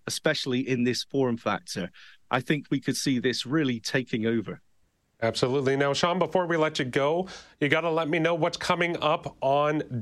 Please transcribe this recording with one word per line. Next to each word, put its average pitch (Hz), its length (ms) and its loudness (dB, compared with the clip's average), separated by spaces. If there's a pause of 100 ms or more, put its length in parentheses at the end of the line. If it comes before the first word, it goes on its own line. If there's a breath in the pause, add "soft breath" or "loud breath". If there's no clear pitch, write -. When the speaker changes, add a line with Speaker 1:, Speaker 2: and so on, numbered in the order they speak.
Speaker 1:
especially 131 600 -2
in 127 160 0
this 120 220 0
form 127 320 0
factor. 98 520 -4 (400 loud breath)
I 127 120 0
think 147 280 -2
we 147 100 0
could - 180 -4
see 135 200 0
this 120 300 -2
really 131 320 0
taking 120 480 -2
over. 113 340 -2 (600)
Speaker 2:
Absolutely. 135 540 0
Now, 143 180 2
Sean, 175 260 0
before 180 260 2
we 170 120 0
let 156 200 2
you 143 80 0
go, 147 420 0 (320 loud breath)
you 147 80 2
gotta 160 220 2
let 160 200 0
me 165 100 2
know 165 160 2
what's 165 220 0
coming 170 440 0
up 156 400 0
on 147 400 2 (200)